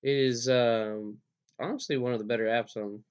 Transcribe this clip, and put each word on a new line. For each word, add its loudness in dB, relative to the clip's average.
It 0
is, 0
um, 2
honestly -4
one 0
of 0
the -4
better 0
apps 0
on -8